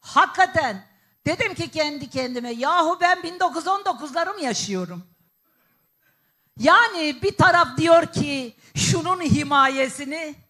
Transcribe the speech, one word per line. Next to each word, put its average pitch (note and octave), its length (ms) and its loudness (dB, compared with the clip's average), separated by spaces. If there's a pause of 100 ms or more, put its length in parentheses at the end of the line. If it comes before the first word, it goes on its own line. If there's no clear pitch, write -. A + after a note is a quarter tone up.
Hakikaten E4 840 0 (400)
dedim F4 280 -2
ki D#4+ 160 -8
kendi D4 400 -6
kendime, B3 400 -6
"Yahu D#4+ 500 0
ben F4+ 220 2
bin F4 180 -8
dokuz E4+ 160 0
yüz E4 120 -6
on G4 160 -2
dokuzları E4 500 -4
mı G4+ 60 -12
yaşıyorum?" F#3 680 -6 (1500)
Yani E4 640 2
bir G4+ 140 -2
taraf E4+ 400 4
diyor E4 360 4
ki C#4 440 -4 (200)
şunun F4 440 0
himayesini C#4+ 1120 0 (160)